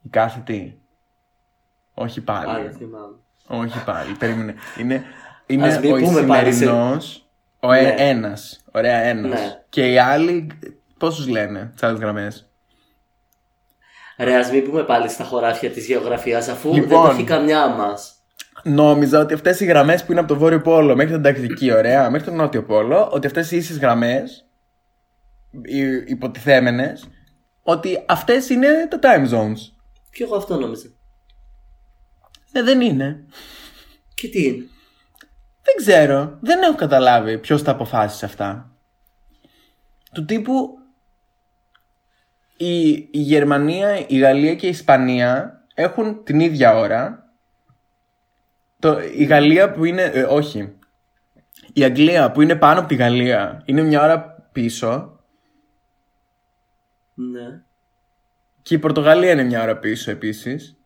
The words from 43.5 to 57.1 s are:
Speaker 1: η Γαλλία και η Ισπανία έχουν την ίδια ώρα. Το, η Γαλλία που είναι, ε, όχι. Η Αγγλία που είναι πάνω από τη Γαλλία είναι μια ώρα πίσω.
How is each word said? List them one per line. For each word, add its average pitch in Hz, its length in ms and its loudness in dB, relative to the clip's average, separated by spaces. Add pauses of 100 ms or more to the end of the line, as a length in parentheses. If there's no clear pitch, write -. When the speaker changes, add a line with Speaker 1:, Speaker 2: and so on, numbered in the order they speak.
Speaker 1:
η 135 100 0
Γαλλία 143 380 4
και 170 100 -8
η 185 40 0
Ισπανία 127 920 0 (120)
έχουν 214 500 -4
την 151 160 2
ίδια 139 380 4
ώρα. 113 440 -4 (1600)
Το, 156 200 2 (160)
η 147 80 2
Γαλλία 151 480 4
που 160 140 -4
είναι, 175 180 -2
ε, - 200 -2
όχι. 139 520 -2 (1000)
Η 139 100 2
Αγγλία 147 480 4
που 147 100 0
είναι 165 140 4
πάνω 160 240 4
από 165 80 -6
τη 147 80 0
Γαλλία 120 680 0
είναι 143 160 0
μια 151 220 2
ώρα 156 480 0
πίσω. - 680 -6 (1900)